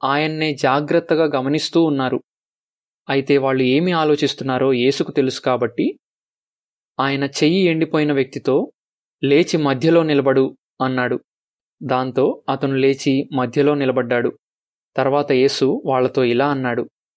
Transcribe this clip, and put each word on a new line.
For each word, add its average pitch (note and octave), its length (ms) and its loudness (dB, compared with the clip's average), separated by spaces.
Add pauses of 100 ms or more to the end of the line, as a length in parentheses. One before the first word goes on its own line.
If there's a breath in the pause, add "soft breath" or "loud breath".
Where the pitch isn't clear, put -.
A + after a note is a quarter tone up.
ఆయన్నే D#3 500 -2
జాగ్రత్తగా D3+ 720 0
గమనిస్తూ D3 600 0
ఉన్నారు. C3+ 360 -2 (880)
అయితే C#3 300 2
వాళ్ళు C3+ 240 0
ఏమి D3+ 300 2
ఆలోచిస్తున్నారో C#3 800 0
యేసుకు C3 400 0
తెలుసు C3 280 -2
కాబట్టి, B2+ 560 -2 (1040)
ఆయన C#3 240 -2
చెయ్యి D#3+ 400 2
ఎండిపోయిన D#3+ 480 0
వ్యక్తితో, C3+ 600 -2 (520)
"లేచి D3 320 2
మధ్యలో D#3 460 2
నిలబడు" C3+ 540 0 (240)
అన్నాడు. B2+ 400 -2 (640)
దాంతో C3 640 -2
అతను C3+ 260 -2
లేచి C3+ 580 0
మధ్యలో C#3 420 0
నిలబడ్డాడు. B2 640 -2 (580)
తర్వాత C#3 360 0
యేసు C3+ 520 2
వాళ్ళతో B2+ 400 0
ఇలా B2 260 0
అన్నాడు, B2+ 380 -4 (280)